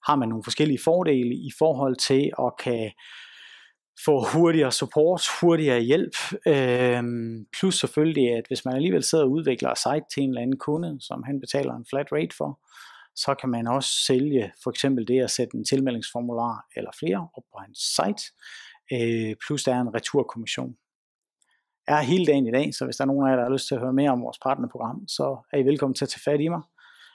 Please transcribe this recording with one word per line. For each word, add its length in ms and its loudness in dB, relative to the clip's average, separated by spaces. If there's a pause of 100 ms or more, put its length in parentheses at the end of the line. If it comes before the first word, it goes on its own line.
har 100 4
man 140 0
nogle 140 -4
forskellige 400 0
fordele 520 2
i 240 -8
forhold 360 2
til 440 2
at 120 0 (120)
kan 280 -2 (1120)
få 280 4
hurtigere 380 6
support, 500 2 (200)
hurtigere 400 6
hjælp. 340 2 (320)
Øhm, 1000 2 (140)
plus 160 2
selvfølgelig, 580 2
at 140 -2
hvis 180 -6
man 100 -2
alligevel 280 2
sidder 200 4
og 80 4
udvikler 380 0
et 80 -2
site 360 -2
til 100 -2
en 60 0
eller 120 -4
anden 160 -2
kunde, 440 -4
som 220 -10
han 160 -6
betaler 340 -4
en 160 -12
flat 220 -2
rate 260 -2
for, 220 -6 (560)
så 260 -2
kan 80 -2
man 180 -2
også 220 0 (180)
sælge 440 2 (120)
for 60 -6
eksempel 380 0
det 140 2
at 100 0
sætte 260 -4
en 80 -8
tilmeldingsformular 1000 -2 (100)
eller 240 -10
flere 360 -4
op 160 -18
på 60 -20
hans 220 -18
site. 440 -2 (680)
Øh, 420 -2 (120)
plus 160 -4
der 120 2
er 60 0
en 120 -4
returkommission. 840 -4 (1120)
Jeg 100 4
er 40 4
hele 240 2
dagen 220 4
i 40 -4
dag, 220 0
så 120 -6
hvis 100 -6
der 80 -2
er 20 0
nogen 220 2
af 20 4
jer, 60 4
der 80 2
har 80 0
lyst 160 -2
til 80 -2
at 60 -2
høre 120 -2
mere 160 4
om 120 0
vores 180 -10
partnerprogram, 680 -4
så 300 -4 (160)
er 40 0
I 80 4
velkommen 300 2
til 100 -2
at 40 -4
tage 160 -12
fat 140 2
i 80 0
mig. 140 -4 (540)